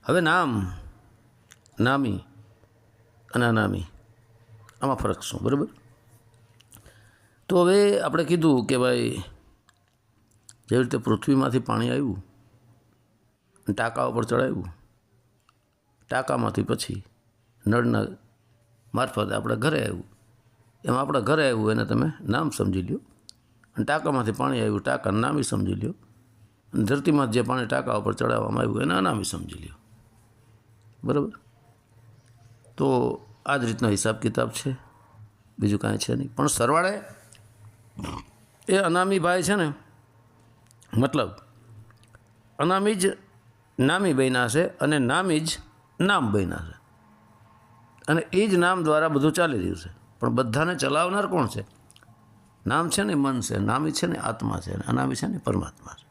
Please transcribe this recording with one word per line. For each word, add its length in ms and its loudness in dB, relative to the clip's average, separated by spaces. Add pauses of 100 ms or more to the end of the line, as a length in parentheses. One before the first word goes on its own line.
હવે 160 2
નામ, 500 0 (1080)
નામી 400 0 (1160)
અને 100 2
અનામી, 400 0 (960)
આમાં 140 0
ફરક 260 -2
શું, 220 -8
બરાબર? 240 0 (1800)
તો 120 6
હવે 400 4
આપણે 220 0
કીધું 420 4
કે 120 0
ભાઈ 320 2 (1600)
જેવી 140 4
રીતે 140 -2
પૃથ્વીમાંથી 640 2
પાણી 300 -2
આવ્યું 400 -4 (1300)
અને 160 -8
ટાંકા 300 -2
ઉપર 180 -2
ચડાવ્યું, 440 -2 (1400)
ટાંકામાંથી 540 0
પછી 420 -4 (640)
નળના 380 2 (880)
મારફતે 420 -2
આપણે 200 -2
ઘરે 260 -2
આવ્યું, 220 -6 (840)
એમ 80 0
આપણા 260 0
ઘરે 260 2
આવ્યું 260 2
એને 140 0
તમે 260 0 (100)
નામ 280 -2
સમજી 320 0
લ્યો. 180 -6 (760)
અને 100 -2
ટાંકામાંથી 460 0
પાણી 280 -2
આવ્યું, 220 0
ટાંકાને 380 0
નામી 240 0
સમજી 300 -2
લ્યો. 180 -4 (840)
અને 100 2
ધરતીમાં 480 2
જે 100 2
પાણી 240 -2
ટાંકા 280 -2
ઉપર 200 -2
ચડાવવામાં 500 -2
આવ્યું 180 -2
એને 140 -2
અનામી 280 0
સમજી 320 -8
લ્યો, 200 -16 (1300)
બરાબર? 280 -2 (1500)
તો 420 0 (260)
આ 120 0
જ 60 -2
રીતનો 260 0
હિસાબ 260 0
કિતાબ 340 -2
છે, 260 -6 (840)
બીજું 200 2
કાંઈ 180 -2
છે 180 -2
નહીં. 200 -6
પણ 120 0
સરવાળે 540 0 (1700)
એ 80 4
અનામી 420 2
ભાઈ 220 2
છે 140 2
ને, 180 0 (1200)
મતલબ 320 0 (1300)
અનામી 360 2
જ 220 0 (640)
નામી 340 4
બન્યા 340 4
છે 300 2
અને 220 2
નામી 400 2
જ 180 -4 (440)
નામ 300 2
બન્યા 260 0
છે. 220 -12 (1300)
અને 140 2 (120)
એ 140 4
જ 80 2
નામ 280 2
દ્વારા 240 4
બધું 240 4
ચાલી 260 0
રહ્યું 180 -2
છે. 440 -18
પણ 100 2
બધાને 460 0
ચલાવનાર 520 0
કોણ 200 0
છે? 180 -8 (1000)
નામ 220 0
છે 140 -2
ને 100 -2
મન 260 0
છે, 180 -4
નામી 340 0
છે 160 -2
ને 100 -2
આત્મા 420 -4
છે, 140 -10
અને 140 -8
અનામી 280 0
છે 120 -4
ને 100 -4
પરમાત્મા 560 -4
છે. 180 -20